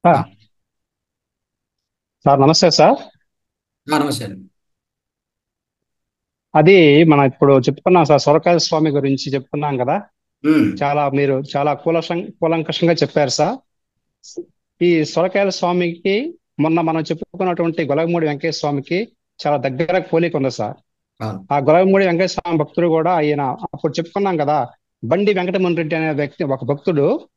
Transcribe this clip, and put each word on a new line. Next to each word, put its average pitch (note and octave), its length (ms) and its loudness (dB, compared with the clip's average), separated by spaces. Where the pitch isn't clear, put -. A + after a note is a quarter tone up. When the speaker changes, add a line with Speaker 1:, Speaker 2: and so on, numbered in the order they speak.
Speaker 1:
ఆ. D#3 180 2
సార్, C#3 160 4
నమస్తే D#3+ 300 6
సార్. E3 260 4
Speaker 2:
ఆ, D3+ 40 0
నమస్తే C3 260 -4
అండి. F#2+ 240 -16
Speaker 1:
అది D#3 500 6
మనం D3 200 6
ఇప్పుడు C3+ 360 4
చెప్పుకున్నాం D#3 440 0
సార్, C#3+ 160 4
సొరకాయ D#3+ 380 2
స్వామి D#3 320 0
గురించి C#3 440 -2
చెప్పుకున్నాం C#3+ 420 -6
కదా. C#3 260 -2
Speaker 2:
మ్మ్. C#3+ 380 2
Speaker 1:
చాలా, C#3+ 260 -2
మీరు C3+ 340 0
చాలా C#3+ 180 0
కూలశం-, E3+ 560 -4
కూలంకషంగా E3 640 -2
చెప్పారు D3+ 360 0
సార్. - 1120 -8
ఈ E3+ 220 2
సొరకాయల F#3 440 -2
స్వామికి, F#3 920 -2
మొన్న E3 200 0
మనం D#3+ 200 -2
చెప్పుకున్నటువంటి E3+ 840 -4
గొలగమూడి D#3+ 420 -2
వెంకటేశ్వర D3 320 -4
స్వామికి D3+ 540 -4
చాలా D3 100 0
దగ్గర C#3 420 -2
పోలిక E3 380 -2
ఉంది C3+ 140 -2
సార్. A2+ 260 -8
Speaker 2:
అవును. A2 300 -10
Speaker 1:
ఆ C#3+ 60 2
గొలగమూడి F#3+ 480 4
వెంకటేశ్వర F3 360 -2
స్వామి E3+ 160 -2
భక్తుడు E3+ 280 -2
కూడా, D#3+ 260 0
ఆయన D3+ 280 0
అప్పుడు C#3+ 520 -6
చెప్పుకున్నాం F#3 440 -4
కదా, C#3+ 340 -2
బండి G3 280 0
వెంకటమోహన్ F#3 440 -2
రెడ్డి E3 200 -4
అనే D#3+ 140 -2
వ్యక్తి, D3 340 -4
ఒక C3+ 200 -4
భక్తుడు D3 720 -2